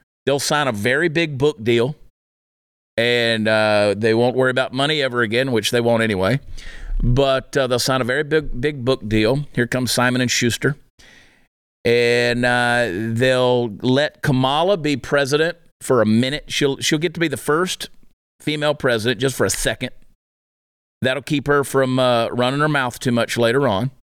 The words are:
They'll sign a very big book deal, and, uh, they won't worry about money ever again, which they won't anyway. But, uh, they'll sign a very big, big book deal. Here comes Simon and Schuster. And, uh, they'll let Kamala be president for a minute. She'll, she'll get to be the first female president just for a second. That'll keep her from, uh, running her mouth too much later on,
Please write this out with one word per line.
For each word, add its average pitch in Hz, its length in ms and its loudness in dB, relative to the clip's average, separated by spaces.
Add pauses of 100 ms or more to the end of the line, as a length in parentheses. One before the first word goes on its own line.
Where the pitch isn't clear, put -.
(280)
They'll 139 100 2
sign 147 300 0
a 127 40 -2
very 123 380 0
big 156 300 -2
book 143 240 0
deal, 120 320 2 (1040)
and, 117 500 0
uh, 107 500 4
they 110 160 2
won't 120 220 2
worry 127 160 2
about 123 220 -2
money 143 280 0
ever 120 200 0
again, 120 320 0
which 107 180 0
they 120 100 2
won't 117 220 2
anyway. 107 360 0 (640)
But, 131 540 0
uh, 135 120 2
they'll 123 120 0
sign 131 220 0
a - 40 0
very 131 180 -2
big, 147 360 -2
big 143 240 -4
book 127 240 -2
deal. 110 460 0
Here 120 140 0
comes 127 240 -4
Simon 123 300 0
and 123 80 0
Schuster. 123 460 -2 (1120)
And, 120 600 2
uh, 120 460 2
they'll 120 800 0 (120)
let 131 400 0
Kamala 156 560 0
be 147 200 -2
president 147 600 0 (240)
for 123 200 2
a 107 40 4
minute. 123 420 0
She'll, 139 320 -2
she'll 151 200 -2
get 165 140 -4
to 170 60 -10
be 165 100 -2
the 131 80 -6
first 165 520 -4 (520)
female 151 340 -2
president 117 460 0
just 127 140 0
for 117 100 2
a 95 40 0
second. - 420 -4 (1120)
That'll 131 220 -2
keep 143 240 -2
her 143 160 4
from, 131 360 0
uh, 120 300 2
running 123 300 -2
her 151 100 2
mouth 135 300 -2
too 127 120 -2
much 117 260 0
later 120 300 2
on, 110 240 0 (280)